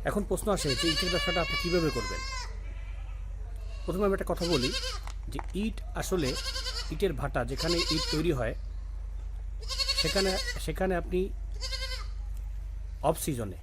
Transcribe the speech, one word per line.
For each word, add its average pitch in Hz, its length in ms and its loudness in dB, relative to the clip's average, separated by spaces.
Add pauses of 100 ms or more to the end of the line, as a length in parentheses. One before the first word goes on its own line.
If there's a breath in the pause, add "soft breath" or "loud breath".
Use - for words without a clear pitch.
এখন 185 200 0
প্রশ্ন 196 280 0
আসে 151 240 2
যে 165 140 2
ইটের 151 200 2
ব্যবসাটা 175 320 2
আপনি 156 220 0
কীভাবে 170 260 4
করবেন? 131 300 -2 (1700)
প্রথমে 185 200 2
আমি 196 80 6
একটা 190 140 0
কথা 170 180 2
বলি 175 280 4 (560)
যে - 100 -4 (140)
ইট 202 280 0 (140)
আসলে, 156 400 2 (560)
ইটের 170 220 2
ভাটা 131 320 0
যেখানে 160 320 2
ইট 160 240 2 (100)
তৈরি 165 200 4
হয়, 123 240 2 (1400)
সেখানে, 190 420 4 (220)
সেখানে 185 360 2
আপনি 180 340 2 (1700)
অফ 160 160 4
সিজনে 113 440 -2